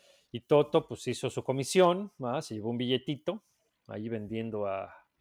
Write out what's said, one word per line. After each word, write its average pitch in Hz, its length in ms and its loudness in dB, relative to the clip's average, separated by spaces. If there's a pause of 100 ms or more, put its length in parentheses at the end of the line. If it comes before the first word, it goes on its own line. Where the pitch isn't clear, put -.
(300)
Y 120 100 -8
Toto, 151 460 4
pues, - 200 -8
hizo 123 240 -4
su 120 120 -6
comisión, 180 680 2 (100)
¿va? 127 200 -4
Se - 120 -10
llevó 107 160 -6
un 120 60 -2
billetito, 127 680 -2 (420)
ahí 107 240 -8
vendiendo 110 560 -4
a, 95 260 -4 (280)